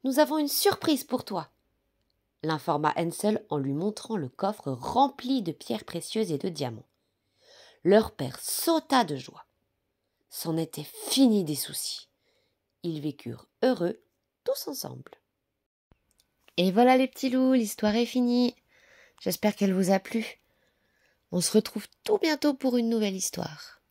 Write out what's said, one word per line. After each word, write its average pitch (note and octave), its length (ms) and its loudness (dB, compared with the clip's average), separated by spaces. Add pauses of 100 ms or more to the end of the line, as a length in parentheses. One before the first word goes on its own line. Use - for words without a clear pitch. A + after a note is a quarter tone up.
nous C4 160 0
avons D4+ 200 4
une D4 100 0
surprise - 560 2
pour - 200 -4
toi », F3 260 -8 (920)
l'informa D3+ 540 0
Hansel F3 540 -2
en D3+ 80 -2
lui C#3 140 -2
montrant G#3 440 -4
le C#3+ 120 -4
coffre F#3+ 440 -6
rempli C4 720 0
de E3 100 -4
pierres - 320 -8
précieuses F3 480 -4
et C#3+ 60 -2
de F#3+ 100 -4
diamants. C3 400 -8 (960)
Leur G#3 320 4
père C3 240 -6
sauta D4+ 640 0
de D3+ 100 -4
joie. - 320 -12 (840)
C'en E3 280 -6
était D#3 260 -6
fini A3 640 2
des D3 100 -2
soucis. - 540 -8 (760)
Ils D#3+ 180 -4
vécurent C3 460 -8 (160)
heureux G#3 400 0 (400)
tous - 240 -6
ensemble. C3 460 -12 (1400)
Et F3+ 160 2
voilà B3 240 6
les C4 100 4
petits B3+ 240 -4
loups, C4 220 4
l'histoire G#3+ 420 2
est A#3 120 2
finie. B3 500 2 (640)
J'espère G3 340 0
qu'elle G3 200 2
vous F#3+ 180 2
a F#3+ 80 4
plu. - 400 -6 (880)
On F3 100 0
se - 120 -2
retrouve G#3+ 340 0 (160)
tout G#4 160 0
bientôt D4 360 2
pour C4 220 0
une A#3 120 2
nouvelle G#3+ 280 0
histoire. - 720 -8